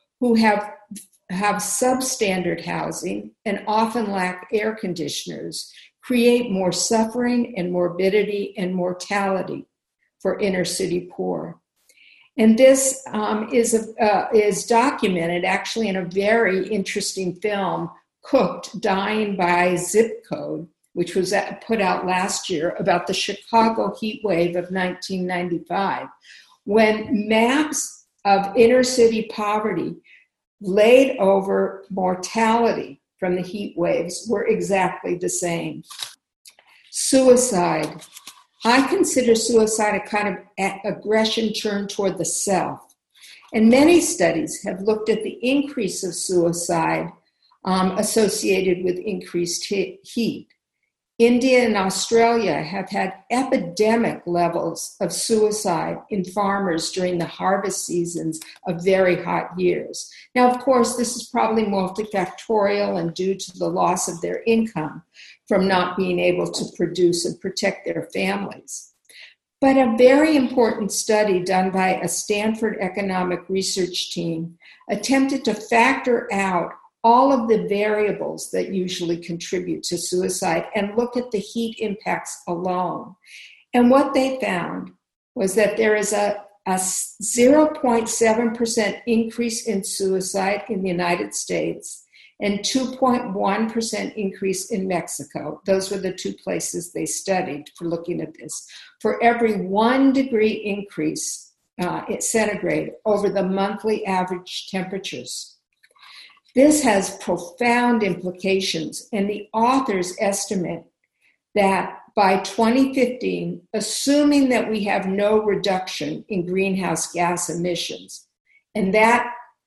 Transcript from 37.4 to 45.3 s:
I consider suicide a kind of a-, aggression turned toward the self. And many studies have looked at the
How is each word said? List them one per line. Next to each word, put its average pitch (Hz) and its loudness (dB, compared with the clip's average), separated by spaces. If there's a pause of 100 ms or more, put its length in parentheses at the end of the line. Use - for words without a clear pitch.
I 262 4
consider 247 4
suicide 220 2
a 190 -2
kind 208 -4
of 185 -4 (240)
a-, 190 -4
aggression 220 0
turned 202 -4
toward 196 -2
the - -4
self. 151 -2 (720)
And 220 6
many 302 8
studies - 0
have 190 -6
looked 214 0
at 214 0
the - -8